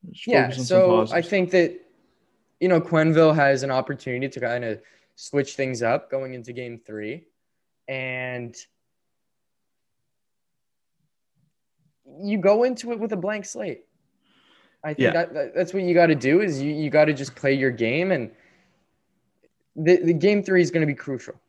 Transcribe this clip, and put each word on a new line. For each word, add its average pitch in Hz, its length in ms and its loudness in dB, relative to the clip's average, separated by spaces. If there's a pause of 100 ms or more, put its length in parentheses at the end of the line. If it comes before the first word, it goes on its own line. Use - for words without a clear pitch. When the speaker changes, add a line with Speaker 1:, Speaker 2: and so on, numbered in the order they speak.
(120)
Speaker 1:
Just - 160 -14
Speaker 2:
Yeah, 175 180 4
Speaker 1:
focus 127 140 -6
on 127 60 -6
some 147 140 4
Speaker 2:
so - 160 6
I - 60 4
Speaker 1:
positives. 165 280 -2
Speaker 2:
think 185 220 0
that, 175 280 2 (800)
you 180 80 0
know, 170 140 6
Quenneville 160 540 4
has 139 280 4
an 139 80 -4
opportunity 131 580 -4
to 131 100 -12
kinda 120 400 -4 (360)
switch - 400 -4
things 131 280 -4
up 120 260 0
going 135 240 -8
into 120 200 -16
game 120 320 -12
three. 107 400 -10 (640)
And 127 680 -8 (3750)
you 202 160 -2
go 202 260 4
into 240 280 -4
it 226 80 -8
with 220 140 -6
a 202 40 -6
blank 196 280 -6
slate. 190 400 -12 (1000)
I 151 60 -8
think 147 100 -8
Speaker 1:
Yeah. 127 120 2
Speaker 2:
that, 170 220 -2
that, 143 220 -6
that's 175 180 -2
what 190 100 -2
you 180 100 0
gotta 165 220 6
do, 139 260 4
is 151 200 -2
you, 147 120 -2
you 151 160 -4
gotta 151 240 4
just 135 220 -8
play 139 180 0
your 135 180 2
game, 127 400 0
and 123 200 -2 (1400)
the, 165 220 4
the 180 160 0
game 208 300 2
three 190 180 2
is 170 100 0
gonna 165 160 -2
be 135 80 -4
crucial. - 540 -12